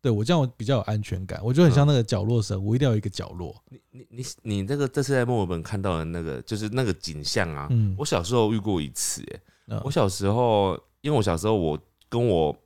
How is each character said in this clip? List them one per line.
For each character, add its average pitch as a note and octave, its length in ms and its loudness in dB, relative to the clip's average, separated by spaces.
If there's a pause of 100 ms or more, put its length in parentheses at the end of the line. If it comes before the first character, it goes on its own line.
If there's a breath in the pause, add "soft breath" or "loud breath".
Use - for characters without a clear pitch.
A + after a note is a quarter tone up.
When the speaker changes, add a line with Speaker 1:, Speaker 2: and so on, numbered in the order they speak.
Speaker 1:
对， B2 100 2
我 G#2+ 120 0
这 D3+ 80 0
样 E3 80 4
我 C3 60 2 (100)
比 A2 80 -8
较 C3 120 2
有 G#2+ 60 2
安 G#2+ 200 -2
全 F#2 240 -6
感， F2 160 -8
我 A2+ 100 -2
就 E3 120 6
很 D3 80 8
像 C#3+ 120 6
那 D3 80 4
个 C3 80 4
角 G#2+ 220 0
落 A2+ 180 2
生 G2 200 -2
物， - 20 -4
Speaker 2:
嗯。 G2+ 40 -2
Speaker 1:
我 A2+ 100 2
一 - 20 0
定 C#3+ 80 2
要 B2 60 4
有 G#2+ 40 2
一 G#2 40 0
个 G2+ 100 -6
角 - 200 -10
落。 F2 240 -10 (140)
Speaker 2:
你， B2+ 120 -20 (100)
你， C3 200 -20
你， B2 160 -12 (160)
你 G2+ 200 -2
那 A#2+ 140 -2
个 C#3 100 0
这 D3 160 -2
次 C3+ 100 0
在 B2+ 120 4
墨 A#2+ 160 0
尔 F#2+ 60 0
本 E2+ 160 -4
看 G2 180 -6
到 F#2 160 0
的 D#2+ 80 -4
那 E2 180 -6
个， C2+ 200 -8
就 - 140 -6
是 G#2+ 120 -6
那 B2 160 -2
个 G2 80 0
景 D2+ 300 -8
象 F2+ 320 -2
啊， D2 160 -8
Speaker 1:
嗯。 G#2+ 260 2
Speaker 2:
我 C#3 80 -6
小 B2+ 180 0
时 G2 120 -4
候 A2 180 4
遇 A2+ 60 0
过 G2 240 -2
一 C#2+ 80 -6
次 - 320 -6
欸。 - 180 -14 (280 soft breath)
Speaker 1:
嗯。 A2 160 -6
Speaker 2:
我 C#3 60 -4
小 C3+ 180 2
时 G2 180 -2
候， G#2 520 2 (220)
因 D3 100 -4
为 D3+ 60 2
我 A#2+ 40 4
小 F#2+ 160 2
时 E2+ 120 -2
候 A2 80 2
我 D#2+ 200 0 (320)
跟 A#2+ 160 0
我 E2 420 2